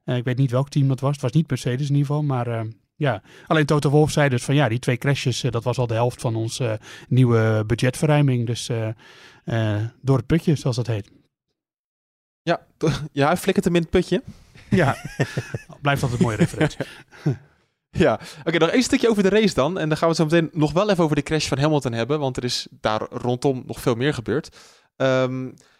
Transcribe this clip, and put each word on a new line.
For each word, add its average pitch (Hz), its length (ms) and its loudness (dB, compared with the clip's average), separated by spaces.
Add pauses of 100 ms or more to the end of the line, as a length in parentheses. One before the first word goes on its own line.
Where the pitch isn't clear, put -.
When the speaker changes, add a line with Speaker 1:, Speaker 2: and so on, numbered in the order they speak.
Speaker 1:
Eh, 127 120 -4
ik 120 80 -4
weet 123 140 -2
niet 135 120 2
welk 127 180 0
team 135 200 2
dat 131 120 -2
was. 135 120 0
Het 143 100 -8
was 123 100 -2
niet 160 180 2
Mercedes 135 380 -4
in 143 60 0
ieder 143 120 2
geval, 147 160 -2
maar, 131 240 -2
eh, 117 140 -4 (360)
ja. 127 260 -2 (240)
Alleen 156 200 2
Toto 147 240 2
Wolff 151 220 4
zei 147 160 4
dus 123 160 -2
van, 143 100 0
"Ja, 143 140 2
die 117 100 -2
twee 123 180 -2
crashes, 135 480 -2
eh, 127 60 -2
dat 117 140 -4
was 120 140 -2
al 127 80 0
de 113 80 -2
helft 123 260 -2
van 117 160 -4
onze, 113 320 -4
eh, 107 100 -4 (300)
nieuwe 113 580 4
budgetverruiming." 131 800 0
Dus, 117 220 -6
eh, 113 200 -4 (560)
eh, 107 380 0 (200)
door 135 140 2
het 113 100 -4
putje, 165 300 2
zoals 123 200 -2
dat 120 100 -4
heet. 107 240 -6 (1300)
Speaker 2:
Ja, 170 180 -2 (180)
<laughs> 151 120 0 (220)
ja, 139 140 2
hij 165 100 4
flikkert 190 280 0
hem 175 100 0
in 170 80 4
het 160 80 -8
putje. 185 320 0 (480)
Speaker 1:
Ja, 147 260 2 (400)
<laughs> - 460 -10
blijft 143 200 0
altijd 123 180 0
een - 60 4
mooie 110 100 0
referentie. 156 440 0 (440)
Speaker 2:
<laughs> 135 120 0 (540)
Ja, 131 300 2 (240)
oké, 165 140 0
nog 165 100 4
één 247 140 2
stukje 240 260 2
over 208 140 2
de 185 60 4
race 208 260 4
dan. 156 240 0
En 156 100 -2
dan 151 100 0
gaan 170 120 2
we 165 120 2
het 151 80 0
zo 170 60 4
meteen 165 240 0
nog 147 120 2
wel 202 180 2
even 175 140 2
over 151 120 2
de 143 60 2
crash 156 260 -2
van 131 100 -2
Hamilton 143 340 2
hebben, 117 280 -2
want 135 160 -4
er 123 80 -4
is - 240 -6 (120)
daar 107 220 0
rondom 123 640 -2
nog - 140 -10
veel 127 140 0
meer 135 200 -2
gebeurd. 120 420 -6 (400)
Ehm, 131 480 0
maar 127 100 -14 (260)